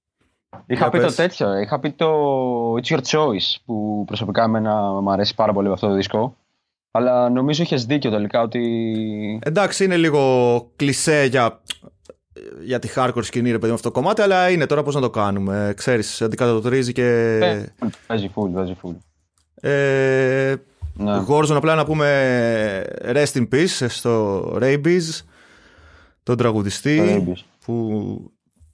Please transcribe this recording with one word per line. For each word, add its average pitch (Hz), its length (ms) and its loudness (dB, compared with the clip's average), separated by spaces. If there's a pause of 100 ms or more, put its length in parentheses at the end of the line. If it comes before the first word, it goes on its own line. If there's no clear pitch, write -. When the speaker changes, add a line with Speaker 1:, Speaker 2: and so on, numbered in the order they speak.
(640)
Speaker 1:
είχα 123 160 -2
Speaker 2:
Για 156 80 2
Speaker 1:
πει 175 100 2
το - 60 4
Speaker 2:
πες. 147 100 0
Speaker 1:
τέτοιο, 147 420 0
είχα 104 220 -4
πει 147 120 -4
το 160 180 0 (640)
It's 123 220 -2
Your 147 60 -2
Choice, 135 540 0 (100)
που 107 420 -4
προσωπικά 107 360 -2
εμένα 110 380 0
μου 98 300 -2
αρέσει - 240 0
πάρα 107 180 2
πολύ 98 180 0
αυτό 101 160 -2
το 101 60 2
δίσκο. 107 440 -2 (540)
Αλλά 123 380 2
νομίζω 143 340 0
είχες 135 220 -2
δίκιο 135 260 0
τελικά 104 300 0
ότι 110 1040 -4
Speaker 2:
Εντάξει, 185 400 0
είναι 185 140 2
λίγο 131 760 2
κλισέ 143 540 2
για, 120 320 0 (1000)
για 120 160 -2
τη 110 160 -6
hardcore 123 280 0
σκηνή, 120 280 0
ρε 113 60 2
παιδί 110 100 0
μου, 113 60 2
αυτό 113 180 -4
το - 80 -18
κομμάτι, 208 220 0
αλλά 185 280 4
είναι 170 160 2
τώρα, 147 180 0
πώς 143 120 -2
να 143 60 0
το 123 80 0
κάνουμε, 101 680 -2
ξέρεις, - 460 -2
αντικατοπτρίζει 120 720 0
και 117 500 2
Speaker 1:
Ε, 104 240 0 (420)
παίζει 104 280 -4
full, 104 180 -2
παίζει 92 300 -4
full. 87 120 -10 (760)
Speaker 2:
Ε, 135 840 2 (380)
Speaker 1:
Ναι. 101 340 -2
Speaker 2:
Warzone, 151 280 2
απλά 156 200 2
να 151 100 2
πούμε 123 960 0 (200)
rest 135 300 0
in 120 180 0
peace 151 380 2
στο 107 520 0 (200)
Rabies, 147 400 2 (1200)
τον 123 140 0
τραγουδιστή, 113 600 0
Speaker 1:
Το 98 360 2
Rabies. 90 100 -12 (220)
Speaker 2:
που 107 680 -4 (420)